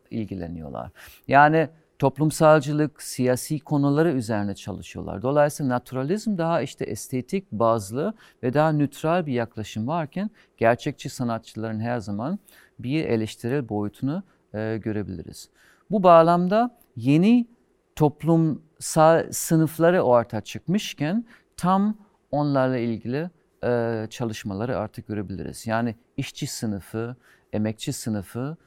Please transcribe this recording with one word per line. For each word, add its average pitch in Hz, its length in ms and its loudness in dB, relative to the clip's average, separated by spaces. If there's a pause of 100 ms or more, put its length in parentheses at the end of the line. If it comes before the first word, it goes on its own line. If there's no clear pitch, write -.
(100)
ilgileniyorlar. 85 800 -10 (380)
Yani 151 400 6 (300)
toplumsalcılık, 151 1040 4
siyasi 127 580 -2
konuları 143 520 2
üzerine 104 420 -2
çalışıyorlar. 90 680 -10
Dolayısıyla 143 520 2
naturalizm 165 640 -4
daha 165 240 0
işte - 220 -8
estetik - 680 -8
bazlı 113 640 0 (280)
ve 120 120 -2
daha 156 180 2
nötral 156 540 -2
bir 139 60 -4
yaklaşım 113 560 -4
varken 175 420 -4 (260)
gerçekçi 120 520 0
sanatçıların 113 720 -6
her 120 180 -4
zaman 107 400 -6 (400)
bir 131 260 -4
eleştirel 117 640 -4
boyutunu, 120 540 -4 (320)
e, 110 280 -4
görebiliriz. 95 640 -8 (420)
Bu 196 120 0
bağlamda 180 760 6 (180)
yeni 175 500 4 (500)
toplumsal 160 1400 2
sınıfları 165 680 2
ortaya 117 380 2
çıkmışken 180 840 -4 (300)
tam 196 400 0 (340)
onlarla 139 480 0
ilgili, 120 520 -4 (340)
e, 117 460 -2
çalışmaları 110 680 -6
artık 107 280 -10
görebiliriz. 92 600 -8
Yani 113 280 -2 (220)
işçi - 300 -8
sınıfı, 113 680 -8 (360)
emekçi 107 400 -4
sınıfı 120 640 -8 (100)